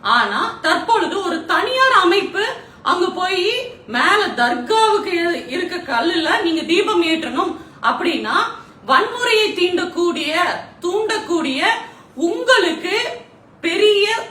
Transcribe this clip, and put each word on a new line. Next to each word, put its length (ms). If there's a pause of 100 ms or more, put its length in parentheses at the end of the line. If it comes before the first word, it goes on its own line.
ஆனா 600
தற்பொழுது 640
ஒரு 220
தனியார் 460
அமைப்பு 520 (400)
அங்க 260
போய் 340 (440)
மேல 320 (180)
தர்காவுக்கு 720 (100)
இரு-, 260
இருக்க 280 (160)
கல்லுல 500
நீங்க 200
தீபம் 420
ஏற்றணும் 480 (300)
அப்படின்னா 560 (500)
வன்முறையை 600 (100)
தீண்டக்கூடிய, 720 (500)
தூண்டக்கூடிய 760 (560)
உங்களுக்கு 800 (680)
பெரிய 440 (260)